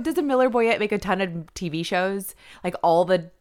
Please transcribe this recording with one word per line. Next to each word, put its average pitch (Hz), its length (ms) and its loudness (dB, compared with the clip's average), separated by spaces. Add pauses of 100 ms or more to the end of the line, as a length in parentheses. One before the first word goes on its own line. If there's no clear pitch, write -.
doesn't 302 260 -2
Miller 254 220 2
Boyett 226 320 2
make 208 120 0
a 208 60 0
ton 190 220 -2
of 170 340 -6
T 185 140 -6
V 160 140 -4
shows? 190 520 -4 (300)
Like, 180 180 -4
all 170 220 6
the 175 260 2 (100)